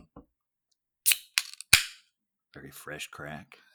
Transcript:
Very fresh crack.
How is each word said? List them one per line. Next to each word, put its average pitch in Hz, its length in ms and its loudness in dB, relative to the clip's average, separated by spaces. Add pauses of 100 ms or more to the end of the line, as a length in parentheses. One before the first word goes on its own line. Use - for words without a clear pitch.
(2500)
Very 69 180 -12
fresh - 360 -8
crack. 76 500 -10 (180)